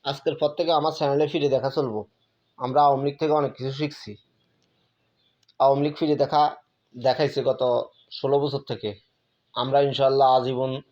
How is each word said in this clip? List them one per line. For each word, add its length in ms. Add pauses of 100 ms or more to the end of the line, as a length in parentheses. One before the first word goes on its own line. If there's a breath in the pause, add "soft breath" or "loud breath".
আজকের 300
পর 140
থেকে 240
আমার 200
চ্যানেলে 340
ফিরে 220
দেখা 220
চলবো। 300 (580)
আমরা 240
আওয়ামী 220
লীগ 140
থেকে 140
অনেক 200
কিছু 200
শিখছি। 400 (1500)
আওয়ামী 220
লীগ 120
ফিরে 220
দেখা 260 (520)
দেখাইছে 480
গত 200 (500)
ষোলো 260
বছর 300
থেকে। 220 (640)
আমরা 260
ইনশাআল্লাহ 480
আজীবন 420 (200)